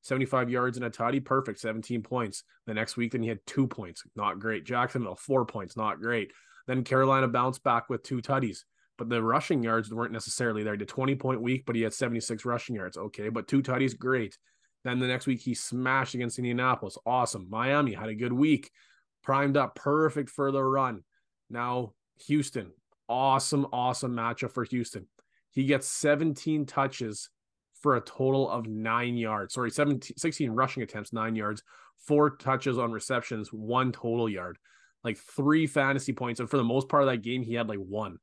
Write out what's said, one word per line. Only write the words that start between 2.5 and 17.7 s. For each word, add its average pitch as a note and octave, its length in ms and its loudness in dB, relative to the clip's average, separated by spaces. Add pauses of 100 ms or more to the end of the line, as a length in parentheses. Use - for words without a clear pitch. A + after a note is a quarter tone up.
The A2 80 -6
next A2 200 -4
week, A#2 180 -2
then A2+ 100 0
he A2+ 60 -2
had G#2+ 180 -4
two - 180 2
points, F#2 380 -8 (120)
not G2+ 220 -2
great. G#2+ 260 -4
Jacksonville, A#2+ 520 0
four C3 280 2
points, G2+ 320 -6
not G#2+ 240 -2
great. A2+ 320 -2 (360)
Then B2+ 160 0
Carolina C3 440 4
bounced B2+ 360 0
back A#2 260 2
with A#2+ 140 -4
two B2 180 -4
tutties. C3 380 0 (400)
But A2+ 100 -6
the A#2 140 2
rushing C3 400 2
yards A2+ 280 0
weren't A2+ 200 -4
necessarily A2+ 500 -2
there. G#2+ 120 -2
He G#2 40 -4
had G#2 60 -6
a - 20 -4
twenty C3+ 300 0
point C3 260 -2
week, C3 240 0
but A#2 100 -2
he A2+ 60 2
had A2 140 0
seventy-six A#2 500 -2
rushing A#2+ 300 -2
yards. F#2 200 -8
Okay, G#2 340 -8
but A2+ 180 -6
two C3+ 160 4
tutties, C3 340 0
great. A#2+ 400 -2 (480)
Then B2+ 140 0
the B2+ 80 2
next B2+ 200 0
week, B2+ 140 0
he A#2+ 140 -2
smashed C3 580 0
against B2 240 -4
Indianapolis. B2 680 0
Awesome. A#2 440 0
Miami B2+ 440 2